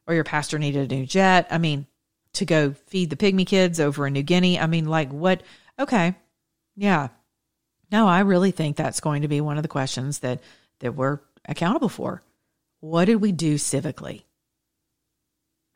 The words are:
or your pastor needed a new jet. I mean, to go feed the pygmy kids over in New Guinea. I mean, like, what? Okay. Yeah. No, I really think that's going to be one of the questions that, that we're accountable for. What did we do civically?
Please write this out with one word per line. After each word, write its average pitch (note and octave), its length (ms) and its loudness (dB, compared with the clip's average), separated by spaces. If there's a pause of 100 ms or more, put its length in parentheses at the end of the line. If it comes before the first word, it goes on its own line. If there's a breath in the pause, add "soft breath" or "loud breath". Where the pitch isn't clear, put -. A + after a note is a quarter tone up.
or E3+ 80 -2
your D#3+ 80 2
pastor D3+ 340 -4
needed C#3+ 340 -2
a C3+ 40 -4
new C3 100 -4
jet. F#3 460 2
I E3 80 0
mean, D3 260 -2 (480)
to G3 120 -4
go D3 280 2 (140)
feed F3+ 240 -2
the D3 40 -8
pygmy F#3+ 300 2
kids F3+ 340 2
over C#3+ 280 0
in C#3 60 -2
New C#3 100 0
Guinea. F3+ 360 2
I D#3+ 60 0
mean, D#3+ 200 0
like, D#3 260 -2
what? F3+ 320 0 (360 soft breath)
Okay. F#3 360 0 (600)
Yeah. F3+ 340 0 (840)
No, G#3+ 160 4
I F3+ 140 6
really F#3+ 300 4
think D3+ 240 -2
that's - 260 -4
going D3 200 -2
to D3 60 -2
be C#3+ 120 0
one D3 180 -4
of D3+ 60 -2
the D#3+ 60 -6
questions C#3 500 -6
that, B2+ 220 -6 (380 soft breath)
that A#2+ 160 -6
we're C3+ 240 -2 (280)
accountable F#3+ 420 -2
for. - 340 -10 (560)
What E3 260 0
did A3+ 120 4
we G#3 140 0
do D#3 240 0
civically? - 680 -6 (1500)